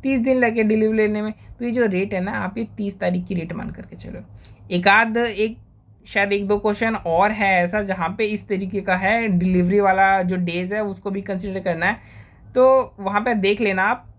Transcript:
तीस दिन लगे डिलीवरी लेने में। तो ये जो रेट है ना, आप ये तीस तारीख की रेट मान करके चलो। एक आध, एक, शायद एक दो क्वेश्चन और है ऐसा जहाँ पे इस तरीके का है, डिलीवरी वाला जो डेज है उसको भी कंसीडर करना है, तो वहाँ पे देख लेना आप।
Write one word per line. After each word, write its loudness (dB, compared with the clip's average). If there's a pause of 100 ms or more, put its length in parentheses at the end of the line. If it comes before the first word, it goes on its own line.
तीस 0
दिन 2
लगे 2
डिलीवरी 2
लेने 0
में। -6 (240)
तो -6
ये -4
जो 2
रेट -2
है -2
ना, -4
आप -6
ये -6
तीस -6
तारीख -2
की -6
रेट -6
मान -8
करके -16
चलो। -14 (500)
एक 2
आध, 4
एक, -2 (480)
शायद -2
एक -2
दो 2
क्वेश्चन -2
और 2
है 2
ऐसा -2
जहाँ -4
पे 0
इस -4
तरीके -4
का 0
है, 0
डिलीवरी 2
वाला 4
जो -2
डेज -2
है -2
उसको -8
भी -6
कंसीडर -6
करना -2
है, 0 (580)
तो 4
वहाँ 0
पे 0
देख 2
लेना 2
आप। -2